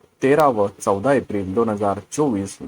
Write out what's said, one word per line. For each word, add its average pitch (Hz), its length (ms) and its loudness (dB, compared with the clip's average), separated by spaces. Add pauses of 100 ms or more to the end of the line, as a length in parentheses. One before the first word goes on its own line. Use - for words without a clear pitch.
(240)
तेरा 147 240 4
व 107 200 2
चौदा 104 460 0
एप्रिल 101 400 -2
दोन 113 160 2
हजार 101 300 -2 (120)
चोवीस 107 460 -2 (100)